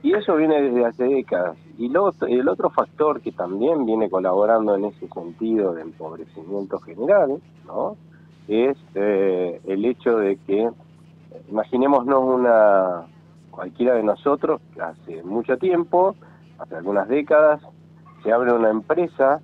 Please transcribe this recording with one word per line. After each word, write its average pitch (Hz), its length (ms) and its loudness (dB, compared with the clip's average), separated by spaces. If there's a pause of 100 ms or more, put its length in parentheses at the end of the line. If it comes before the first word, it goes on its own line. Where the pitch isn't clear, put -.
Y 160 120 2
eso 202 220 0
viene 156 240 2
desde 123 260 2
hace 123 180 -2
décadas. 92 520 -2 (220)
Y 120 100 -4
lo 180 180 2
ot-, - 220 -4
el 127 200 2
otro 180 220 0
factor 139 500 -2
que 101 120 -8
también 113 540 -2
viene 110 220 0
colaborando 101 640 2
en 98 120 -2
ese 92 220 -10
sentido 95 640 -4
de 80 80 -10
empobrecimiento 80 1000 -12
general, 139 600 0 (260)
¿no? 196 300 -6 (500)
Es, 120 300 0 (180)
eh, 95 720 0
el 98 180 -4
hecho 120 340 0
de 98 180 0 (100)
que, 107 240 0 (760)
imaginémonos 131 760 0
una, 107 840 4 (440)
cualquiera 120 440 -2
de 110 100 0
nosotros, 143 560 -2 (200)
hace 82 440 -12
mucho 117 340 -4
tiempo, 180 560 0 (460)
hace - 160 -14
algunas 98 320 -2
décadas, 151 520 2 (640)
se 107 100 0
abre 123 200 2
una 113 180 4
empresa 147 720 0